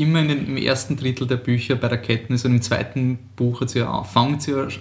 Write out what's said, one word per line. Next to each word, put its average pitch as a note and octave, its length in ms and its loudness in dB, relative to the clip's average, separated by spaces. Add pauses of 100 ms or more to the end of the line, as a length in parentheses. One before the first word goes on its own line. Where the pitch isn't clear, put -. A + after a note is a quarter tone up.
immer D#3+ 200 4
in D3+ 80 2
den, C#3+ 180 0
im C3+ 100 -2
ersten C3 400 0
Drittel B2+ 300 -2
der B2 100 0
Bücher A#2+ 400 0
bei A#2+ 120 0
der A#2 100 0
Katniss A#2 460 -2
und B2 80 4
im A#2 100 6
zweiten B2+ 560 -2 (180)
Buch A#2+ 240 0
hat B2+ 100 0
sie B2 100 0
ja, - 240 -2
fängt C#3 380 2
sie D3 100 -2
ja C3+ 160 -2 (120)